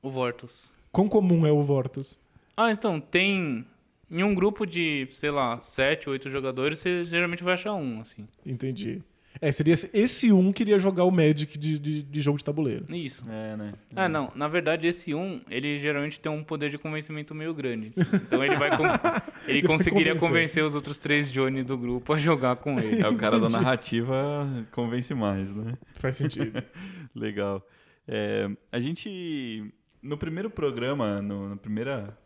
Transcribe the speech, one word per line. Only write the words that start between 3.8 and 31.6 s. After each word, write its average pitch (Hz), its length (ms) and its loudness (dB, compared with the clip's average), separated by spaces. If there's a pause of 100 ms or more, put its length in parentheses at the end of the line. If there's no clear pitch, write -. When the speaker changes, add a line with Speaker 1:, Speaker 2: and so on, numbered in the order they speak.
Speaker 1:
em 170 140 -2
um 208 100 4
grupo 202 320 2
de, 160 460 -2
sei - 200 -4
lá, 123 300 0
sete, 147 480 0
oito 135 220 -4
jogadores, 135 480 -2
você 180 240 -2
geralmente 175 400 -2
vai 180 100 2
achar 196 220 -4
um, 127 260 -6
assim. 107 260 -18 (180)
Speaker 2:
Entendi. 127 560 -6 (380)
É, 151 120 0
seria 156 220 4
esse, 160 200 -2
esse 226 380 4
um 185 200 8
que 190 100 -2
iria 208 160 4
jogar 185 280 4
o 180 40 8
Magic 156 480 4
de, 151 220 -2
de, 151 240 -4
de 143 180 -6
jogo 143 160 2
de 143 60 -8
tabuleiro. 147 500 -2
Speaker 1:
Isso. 165 360 -10
Speaker 3:
É, 110 260 -8
né? 104 180 -8 (220)
Speaker 1:
Ah, 190 80 0
Speaker 3:
É. 180 60 2
Speaker 1:
não. 151 260 -2
Na 143 140 -4
verdade, 160 360 0
esse 170 300 -2
um, 180 240 -6 (100)
ele 143 300 -2
geralmente 147 400 -2
tem 160 120 -6
um 151 120 -6
poder 147 260 -4
de 147 80 -8
convencimento 156 560 -10
meio 156 200 -6
grande, 120 340 -4 (100)
assim. 185 40 4 (160)
Então 247 260 0
ele 277 140 2
vai 285 180 2
con-, - 80 2
Speaker 2:
<laughs> 330 640 0
Speaker 1:
ele 143 120 4
Speaker 2:
Ele - 80 -2
vai 156 100 4
Speaker 1:
conseguiria 165 360 6
Speaker 2:
convencer. 165 160 2
Speaker 1:
convencer 160 360 4
os 147 100 0
outros 143 240 -6
três 147 320 4
Johnny 135 320 2
do 131 140 -4
grupo 123 360 -2
a 156 60 4
jogar 135 380 4
com 139 200 -2
ele. 117 240 2
Speaker 3:
É, 107 60 4
o 113 80 4
cara 113 240 4
da 110 80 4
Speaker 2:
Entendi. 113 160 2
Speaker 3:
narrativa 131 840 0 (260)
convence 123 400 -2
mais, 98 420 0
né? 113 180 -6 (220)
Speaker 2:
Faz 131 220 -4
sentido. 123 440 -4 (220)
Speaker 3:
<laughs> 180 320 -16
Legal. 101 500 -4 (420)
É, 107 420 -2 (220)
a 117 100 -4
gente, 143 920 -8 (300)
no 147 140 -8
primeiro 175 320 -6
programa, 123 720 -2
no, 101 280 -4
no 101 80 -8
primeira 107 580 -6 (100)